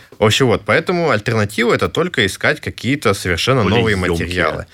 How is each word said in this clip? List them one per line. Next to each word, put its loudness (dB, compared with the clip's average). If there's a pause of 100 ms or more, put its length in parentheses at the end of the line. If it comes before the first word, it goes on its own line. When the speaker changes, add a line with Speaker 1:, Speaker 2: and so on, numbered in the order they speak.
(180)
Speaker 1:
В 4
общем, 4
вот, 2
поэтому 0
альтернатива — 0
это 0
только 0
искать -2
какие-то -2
совершенно 0
Speaker 2:
Более 2
Speaker 1:
новые 2
Speaker 2:
емкие, -2
Speaker 1:
материалы. -2